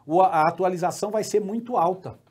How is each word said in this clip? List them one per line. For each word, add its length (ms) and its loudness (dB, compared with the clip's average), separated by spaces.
o, 160 2
a 260 4
atualização 640 -2
vai 120 -2
ser 160 0
muito 380 -6
alta. 400 -2